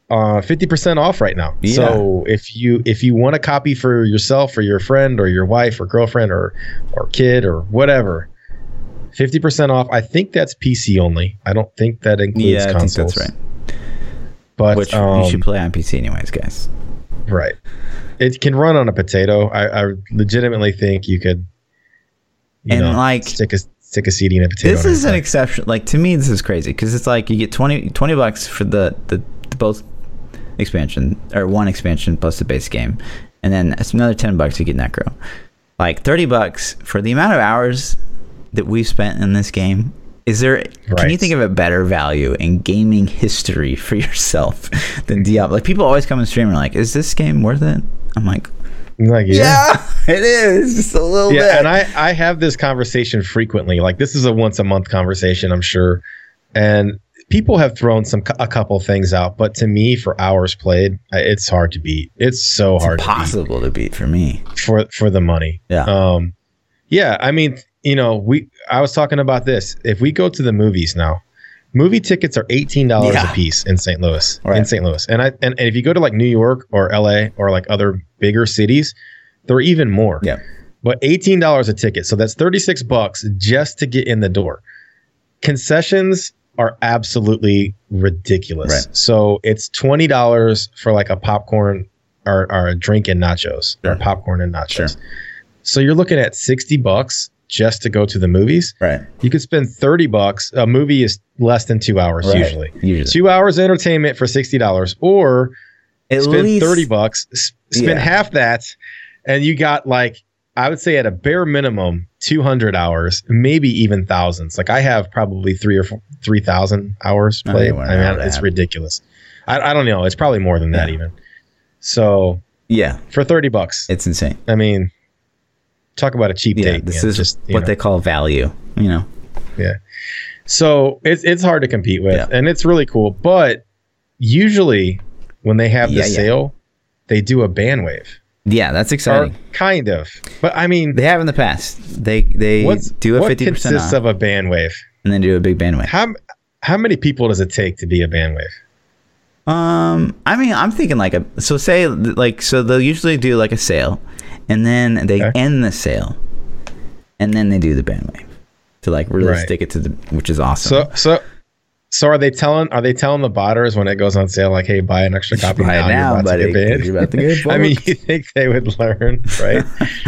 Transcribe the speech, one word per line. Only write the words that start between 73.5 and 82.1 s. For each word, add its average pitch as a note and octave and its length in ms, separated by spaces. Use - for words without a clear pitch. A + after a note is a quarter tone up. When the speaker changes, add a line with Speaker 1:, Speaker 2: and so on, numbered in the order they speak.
Speaker 1:
in F#2 140
Saint E2+ 240
Louis. E2 420
Speaker 2:
Right. G2 140
Speaker 1:
In G#2+ 80
Saint G#2 180
Louis, D#2+ 240
and A2+ 140
I, C3+ 60
and, B2+ 160
and C3 40
if A#2 140
you B2 60
go D3+ 120
to, F3+ 80
like, C#3 100
New A2+ 140
York B2 460
or F#2+ 200
L G#2 180
A G#2 280
or, G2 140
like, F#2 180
other G2+ 320
bigger G#2 280
cities, A#2 480
they're B2+ 160
even D#3+ 280
more. G2 340
Speaker 2:
Yeah. D#2+ 160
Speaker 1:
But A#2+ 200
eighteen F#3 360
dollars C#3+ 300
a G#2+ 40
ticket, G2+ 320
so G#2+ 120